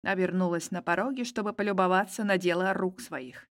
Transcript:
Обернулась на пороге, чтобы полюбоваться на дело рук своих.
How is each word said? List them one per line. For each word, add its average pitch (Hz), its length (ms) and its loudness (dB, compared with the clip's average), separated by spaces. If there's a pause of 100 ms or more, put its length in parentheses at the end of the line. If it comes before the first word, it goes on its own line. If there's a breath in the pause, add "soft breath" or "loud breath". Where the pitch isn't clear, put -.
Обернулась 180 640 0
на 180 100 -2
пороге, 240 440 0
чтобы 214 280 -4
полюбоваться 190 680 2
на 196 160 2
дело 180 340 2
рук 185 280 -2
своих. 131 580 -12